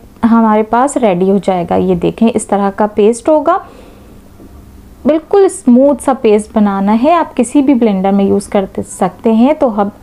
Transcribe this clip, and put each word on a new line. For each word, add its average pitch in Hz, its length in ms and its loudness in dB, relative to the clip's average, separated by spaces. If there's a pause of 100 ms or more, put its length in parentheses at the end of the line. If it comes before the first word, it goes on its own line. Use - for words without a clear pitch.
(260)
हमारे 220 400 2
पास 247 320 0
ready 190 320 0
हो 196 100 2
जाएगा। 180 360 -2
ये 185 220 0
देखें, 175 300 -2
इस - 220 -4
तरह 196 200 0
का 208 180 -4
paste 214 420 0
होगा, 311 300 0 (1500)
बिल्कुल 320 400 2
smooth 269 480 2
सा 285 180 -4
paste 214 400 0
बनाना 202 400 0
है। 240 200 2
आप 320 200 -2
किसी 262 280 0
भी 277 120 2
blender 202 380 0
में 196 120 2
यूज़ 196 260 -2
कर 196 180 -2 (120)
सकते 202 540 -4
हैं। 240 220 2
तो 302 140 0
हम, 208 220 -4 (120)